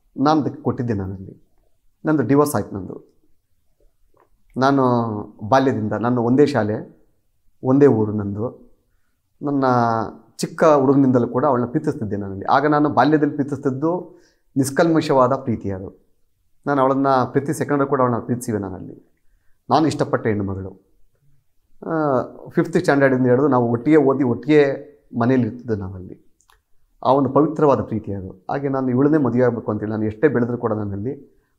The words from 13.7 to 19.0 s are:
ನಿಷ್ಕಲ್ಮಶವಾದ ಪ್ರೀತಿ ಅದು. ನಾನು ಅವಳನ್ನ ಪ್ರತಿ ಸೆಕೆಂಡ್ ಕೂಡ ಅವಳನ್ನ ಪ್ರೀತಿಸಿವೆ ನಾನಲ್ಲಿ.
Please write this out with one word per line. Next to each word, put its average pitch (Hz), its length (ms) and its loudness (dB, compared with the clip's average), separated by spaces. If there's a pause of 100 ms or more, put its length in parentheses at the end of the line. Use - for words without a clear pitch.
ನಿಷ್ಕಲ್ಮಶವಾದ 147 760 2
ಪ್ರೀತಿ 123 380 -6
ಅದು. - 360 -12 (600)
ನಾನು 139 160 0
ಅವಳನ್ನ 135 260 2
ಪ್ರತಿ 135 440 0
ಸೆಕೆಂಡ್ 139 320 -2
ಕೂಡ 139 160 0
ಅವಳನ್ನ 120 180 0
ಪ್ರೀತಿಸಿವೆ 117 400 -4
ನಾನಲ್ಲಿ. 92 540 -12 (580)